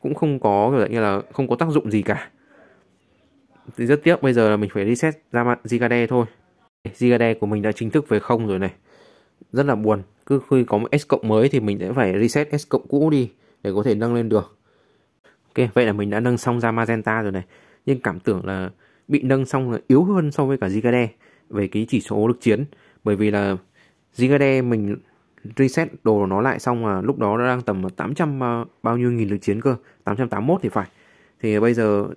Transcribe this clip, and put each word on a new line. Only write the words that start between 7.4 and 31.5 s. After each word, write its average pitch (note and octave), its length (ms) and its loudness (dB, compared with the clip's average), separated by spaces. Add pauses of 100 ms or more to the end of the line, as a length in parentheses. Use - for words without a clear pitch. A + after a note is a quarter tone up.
mình G#2 160 -2
đã G#2+ 100 0
chính A2 180 -6
thức D3 180 0
về G#2+ 100 2
không A2+ 280 0
rồi F#2+ 120 -2
này. F#2+ 120 -4 (840)
Rất C#3 140 0
là C#3 80 2
buồn. G#2+ 280 0 (240)
Cứ C#3 140 2 (100)
khi C3 140 4
có G#2+ 140 0
một A#2 100 -4 (100)
S - 100 -6
cộng - 200 0
mới A2 200 4
thì D3 120 2
mình G#2 180 -2
sẽ F#2 140 -6
phải G2+ 280 0
reset D3 400 0
S - 80 -16
cộng - 200 -2
cũ D3 220 2
đi C3+ 200 0 (320)
để G2+ 120 -4
có G#2 80 0
thể A2+ 120 2
nâng A#2 200 -2
lên A#2 140 -2
được. G#2 280 -2 (960)
Ok, B2 200 0
vậy B2 120 4
là G#2+ 60 2
mình G#2 180 -2
đã G#2 100 0
nâng A#2+ 180 0
xong A#2+ 220 -2
ra A#2 100 0
magenta A2+ 520 -2
rồi G2+ 100 -4
này. F#2 120 -6 (420)
Nhưng C3+ 140 0
cảm F#2 200 -6
tưởng F#2 260 -2
là F#2 240 -6 (380)
bị C#3+ 140 0
nâng C3 240 0
xong C3 240 -2
là A2+ 160 -4
yếu C#3 180 6
hơn F3+ 280 0
so D3 120 -2
với C3+ 140 -2
cả G2+ 100 -2
Gigade A#2+ 400 0 (420)
về G2 180 -2
cái G#2+ 200 -4
chỉ A2 120 0
số G#2+ 280 0
lực A#2+ 120 0
chiến. A#2 240 2 (400)
Bởi G#2 120 0
vì G#2 140 0
là G2+ 260 -2 (560)
Gigade C3+ 500 2
mình A2 340 -2 (600)
reset C3+ 320 0 (160)
đồ G#2 220 2
nó F#2+ 140 0
lại B2+ 180 0
xong A#2+ 240 -2
mà G2+ 180 -2
lúc A2+ 180 -2
đó G#2+ 180 0
nó B2 100 0
đang B2 160 -2
tầm F#2+ 280 -4
tám G#2 240 -6
trăm, D3 260 -2
ờ, A#2+ 240 -4 (180)
bao A#2 160 0
nhiêu B2 140 0
nghìn A2+ 160 -2
lực G2+ 100 -4
chiến G#2 220 -2
cơ, B2+ 160 0 (280)
tám G2 120 -4
trăm B2 120 -4
tám G#2+ 180 -4
mươi D#3+ 80 2
mốt F#3+ 80 -6
thì A3+ 60 -2
phải. G2+ 180 -2 (540)
Thì G#2+ 200 0